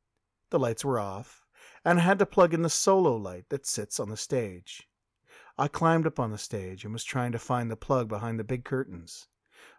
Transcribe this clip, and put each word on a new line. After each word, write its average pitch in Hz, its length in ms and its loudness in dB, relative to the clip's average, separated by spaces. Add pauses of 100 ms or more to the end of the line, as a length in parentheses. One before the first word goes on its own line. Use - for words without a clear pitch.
(500)
The 175 80 2
lights 120 260 0
were 135 140 0
off, 101 480 -10 (380)
and 175 160 6
I - 20 4
had 190 160 6
to 196 80 4
plug 175 260 6
in 165 100 2
the 165 60 2
solo 185 460 4
light 92 360 -8
that 139 140 -4
sits - 360 -4
on 110 80 -4
the 107 80 -8
stage. 104 720 -6 (720)
I 143 80 2
climbed 165 380 2
up 151 120 -2
on 117 120 0
the 107 80 -8
stage 95 460 -8
and 107 100 -8
was 113 100 -8
trying 123 280 -4
to 117 60 -4
find 120 320 -2
the 110 60 -6
plug 123 320 0
behind 113 320 -4
the 107 40 -4
big 123 200 -6
curtains. 98 640 -8 (500)